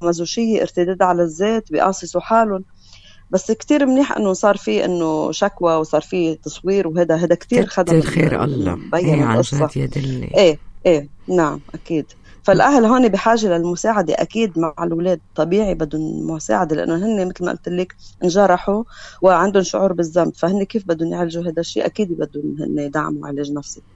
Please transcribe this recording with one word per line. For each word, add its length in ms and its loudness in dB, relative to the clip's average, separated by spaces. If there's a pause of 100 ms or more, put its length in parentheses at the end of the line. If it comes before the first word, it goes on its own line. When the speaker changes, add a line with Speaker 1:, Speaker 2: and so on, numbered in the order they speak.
Speaker 1:
مازوشية، 600 -2
ارتداد 400 -2
على 220 2
الذات، 480 -2
بيقاصصوا 500 -2
حالهم. 420 0 (680)
بس 200 -2
كتير 340 0
منيح 320 2
إنه 160 0
صار 240 2
في 280 -2
إنه 460 -2
شكوى 440 0
وصار 260 0
في 340 -2
تصوير، 520 -2
وهذا، 280 2
هذا 200 2
كتير 280 0
Speaker 2:
كتر 80 -4
Speaker 1:
خدم 300 4
Speaker 2:
خير 420 0
Speaker 1:
ال-، 100 -2
Speaker 2:
الله. 220 -2
Speaker 1:
مبين 380 0
Speaker 2:
إيه، 100 4
عن 120 2
Speaker 1:
القصة. 300 2
Speaker 2:
جد 120 -6
يدل. 600 -4
Speaker 1:
إيه، 220 6 (260)
إيه، 240 2 (180)
نعم، 320 0 (140)
أكيد. 320 -6 (380)
فالأهل 420 6
هون 220 6
بحاجة 500 2
للمساعدة 560 0
أكيد 460 -2
مع 200 -2
الأولاد، 400 -2 (160)
طبيعي 380 0
بدهم 580 -4
مساعدة، 440 -2
لأنه 200 -2
هن 320 -2
مثل 180 -8
ما 60 -2
قلت 180 -10
لك 260 -6 (280)
انجرحوا 600 2 (380)
وعندهم 420 4
شعور 300 0
بالذنب، 420 0
فهن 280 -2
كيف 240 -4
بدهم 240 -2
يعالجوا 320 -4
هذا 160 -4
الشيء؟ 260 -4
أكيد 320 -4
بدهم 420 -6
هن 200 -4
يدعموا 480 -6
علاج 240 -6
نفسي 300 -10 (140)